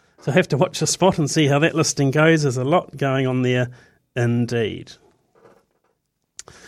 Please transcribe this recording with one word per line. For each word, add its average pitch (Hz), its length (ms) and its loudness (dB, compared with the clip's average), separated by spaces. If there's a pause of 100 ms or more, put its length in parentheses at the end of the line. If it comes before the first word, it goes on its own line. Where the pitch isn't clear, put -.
(200)
So - 120 -6
I 131 40 2
have 180 140 2
to 139 80 -2
watch - 220 -2
the 156 80 -2
spot 185 300 2
and 147 120 -2
see 156 180 2
how 139 120 2
that 160 160 0
listing 143 360 0
goes. 156 300 4
There's 131 160 -2
a 127 60 -4
lot 151 340 -2
going 135 300 -2
on 127 160 0
there 123 260 0 (460)
indeed. 117 760 -2 (1800)